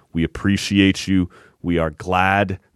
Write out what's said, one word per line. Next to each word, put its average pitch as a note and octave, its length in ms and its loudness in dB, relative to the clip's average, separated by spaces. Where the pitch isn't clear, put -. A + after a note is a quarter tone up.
we E2 100 0
appreciate G2 840 0
you. F#2 220 0
We F2 160 -2
are D#2+ 140 0
glad F#2+ 680 0